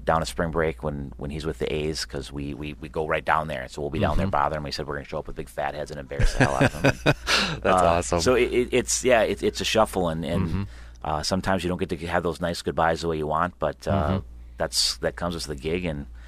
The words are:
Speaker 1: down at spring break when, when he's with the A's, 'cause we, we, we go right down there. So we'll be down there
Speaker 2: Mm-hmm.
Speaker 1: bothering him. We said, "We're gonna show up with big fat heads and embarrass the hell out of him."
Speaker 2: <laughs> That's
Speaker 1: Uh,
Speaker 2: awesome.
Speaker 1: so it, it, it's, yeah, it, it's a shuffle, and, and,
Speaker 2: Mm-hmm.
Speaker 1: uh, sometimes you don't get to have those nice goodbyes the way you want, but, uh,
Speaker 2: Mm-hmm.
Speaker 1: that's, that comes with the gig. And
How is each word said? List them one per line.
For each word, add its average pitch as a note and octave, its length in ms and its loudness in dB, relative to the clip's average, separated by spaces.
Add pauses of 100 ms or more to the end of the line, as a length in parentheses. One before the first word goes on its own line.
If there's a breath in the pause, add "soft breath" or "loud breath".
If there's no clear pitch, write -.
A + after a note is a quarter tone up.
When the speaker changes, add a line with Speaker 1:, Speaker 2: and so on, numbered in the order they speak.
Speaker 1:
down D#2+ 160 4
at D2+ 80 -2
spring E2+ 220 -2
break D#2+ 320 0
when, C#2+ 340 -4
when C#2+ 140 -8
he's D2+ 140 -6
with D#2 140 -4
the - 120 -2
A's, D#2 340 -2
'cause C#2 260 -8
we, C#2+ 220 -6
we, D2+ 220 -8
we D2+ 120 -12
go D#2 180 -4
right D#2+ 200 0
down D#2 240 2
there. C2 180 -6
So - 140 -8
we'll C#2+ 100 -4
be D2+ 80 -2
down D2+ 180 4
there F#2+ 80 2
Speaker 2:
Mm-hmm. G2 60 0
Speaker 1:
bothering D2 280 2
him. D2+ 40 -4
We C#2 80 -6
said, D2 160 -6
"We're C#2+ 80 -4
gonna C#2 120 -8
show D#2 120 -6
up - 80 -8
with C#2+ 80 -8
big D2+ 140 -8
fat C#2+ 260 -4
heads D2 160 -8
and D2 80 -8
embarrass C#2 340 2
the - 120 0
hell C#3+ 100 2
out - 80 4
of C#3 100 4
him." - 300 2
Speaker 2:
<laughs> - 0 - (580 loud breath)
That's - 40 0
Speaker 1:
Uh, F#2 200 6
Speaker 2:
awesome. E2+ 360 4
Speaker 1:
so B2+ 140 4
it, A#2+ 180 2
it, A#2+ 180 2
it's, - 320 2
yeah, A#2+ 200 6
it, F#2 200 0
it's G#2 160 0
a F#2+ 60 -2
shuffle, G2+ 420 4
and, D#2+ 180 -2
and, E2+ 220 0
Speaker 2:
Mm-hmm. F#2 160 0 (400 soft breath)
Speaker 1:
uh, D2+ 200 0
sometimes F#2+ 400 2
you F2 40 0
don't F2 100 0
get F#2 120 -2
to E2 180 -6
have E2+ 160 2
those E2 160 -2
nice E2+ 220 -2
goodbyes E2 400 2
the E2 80 0
way D#2+ 80 0
you D2+ 100 -2
want, D#2+ 320 0
but, D2 280 -2
uh, D2+ 260 2
Speaker 2:
Mm-hmm. G2 120 -2 (320)
Speaker 1:
that's, - 420 0
that E2 180 -2
comes F2 180 -2
with D#2+ 100 -6
the D2 100 -6
gig. D#2+ 300 -2
And C#2+ 220 -4 (200 soft breath)